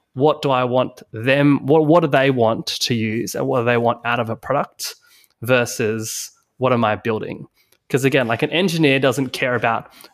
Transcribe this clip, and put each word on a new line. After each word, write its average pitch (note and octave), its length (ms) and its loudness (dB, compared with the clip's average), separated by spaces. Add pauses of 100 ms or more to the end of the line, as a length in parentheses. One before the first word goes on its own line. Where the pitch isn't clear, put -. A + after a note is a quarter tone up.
(140)
what C#3+ 280 2
do C#3+ 100 -2
I B2+ 120 2
want B2 400 -2 (100)
them, C3+ 520 2
what, D#3 200 4
what D#3+ 140 6
do E3 80 0
they C3+ 240 2
want A#2 360 0
to - 260 -4
use A2 420 -4
and C3 120 -4
what C3 120 0
do A2+ 60 -2
they A#2+ 120 2
want A#2 260 0
out A#2+ 160 -2
of A2+ 100 -4
a A2+ 60 -6
product - 600 -6 (460)
versus A2+ 880 -2 (260)
what B2+ 160 2
am A#2 100 2
I G#2+ 120 2
building? G#2+ 500 -6 (440)
'Cause C3 160 0
again, C3 220 2
like, A2+ 140 -2
an D3 100 -2
engineer D#3+ 480 2
doesn't C3 300 0
care B2+ 240 -4
about A2+ 400 -2 (200)